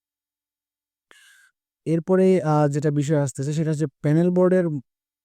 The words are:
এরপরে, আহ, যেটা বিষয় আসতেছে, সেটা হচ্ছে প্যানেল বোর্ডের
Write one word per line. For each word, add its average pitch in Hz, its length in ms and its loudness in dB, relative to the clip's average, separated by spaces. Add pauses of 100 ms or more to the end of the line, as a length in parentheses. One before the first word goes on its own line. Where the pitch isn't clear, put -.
(1900)
এরপরে, 185 560 2
আহ, 151 260 2
যেটা 147 240 -2
বিষয় 147 260 0
আসতেছে, 143 360 -4
সেটা 156 160 -2
হচ্ছে 156 180 -4
প্যানেল 160 420 0
বোর্ডের 180 360 2 (600)